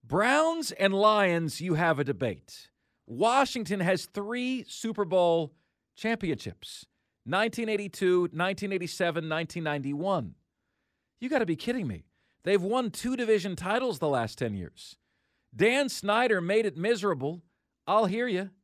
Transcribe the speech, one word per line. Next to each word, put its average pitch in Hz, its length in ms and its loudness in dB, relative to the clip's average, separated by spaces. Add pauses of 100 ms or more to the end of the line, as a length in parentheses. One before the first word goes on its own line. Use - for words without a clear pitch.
Browns 294 680 2
and 196 220 2
Lions, 196 680 4
you 180 140 0
have 165 240 2
a 147 40 2
debate. 120 680 -6 (360)
Washington 208 760 0
has 175 240 0
three 247 640 -4
Super 208 380 -4
Bowl 170 480 2 (420)
championships, 185 880 -6 (400)
nineteen 220 440 -2
eighty-two, 180 640 0
nineteen 190 400 -4
eighty-seven, 170 560 -2
nineteen 165 360 -4
ninety-one. 147 720 -2 (840)
You 247 100 -6
gotta 254 160 2
be 165 120 -2
kidding 240 300 -4
me. 87 180 -8 (380)
They've 196 180 2
won 226 300 0
two 254 240 -4
division 214 400 2
titles 208 440 -2
the 160 80 0
last 123 300 0
ten 113 160 -2
years. - 420 -10 (600)
Dan 240 340 4
Snyder 214 500 2
made 202 260 2
it 147 120 -4
miserable. 175 640 -2 (440)
I'll 208 200 4
hear 226 220 0
you. 196 240 -2 (120)